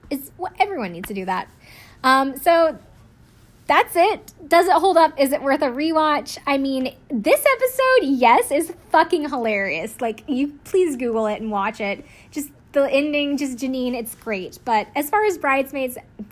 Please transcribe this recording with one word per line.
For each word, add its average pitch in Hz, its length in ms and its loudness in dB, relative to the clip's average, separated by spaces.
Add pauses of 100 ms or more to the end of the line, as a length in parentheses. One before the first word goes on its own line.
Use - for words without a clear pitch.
is 277 280 -10
what 359 220 -10
everyone 269 340 -4
needs 175 160 -12
to 220 40 -10
do 190 120 -8
that. 185 240 -4 (520)
Um, 269 360 2
so 330 420 2 (880)
that's 339 280 2
it. 359 380 0 (140)
Does 349 200 4
it 370 60 4
hold 349 240 4
up? 320 220 4
Is 277 120 2
it 294 100 0
worth 277 200 0
a 277 80 0
rewatch? 302 760 -2
I 277 120 0
mean, 269 380 -4 (140)
this 302 360 2
episode, 508 640 2
yes, 254 420 4
is 311 220 -2 (180)
fucking 320 380 2
hilarious. 208 720 -4
Like, 226 260 -6
you 285 380 -4
please 349 320 0
Google 226 300 -2
it 208 140 -4
and 220 100 -6
watch 208 280 -4
it. 202 260 -6 (260)
Just 285 200 -8 (220)
the 277 160 2
ending, 285 480 0
just 254 200 -6
Janine, 254 360 -4
it's 233 220 -10
great. 196 500 -8
But 214 300 0
as 294 140 -4
far 427 160 2
as 370 120 0
Bridesmaids, 269 600 -4 (340)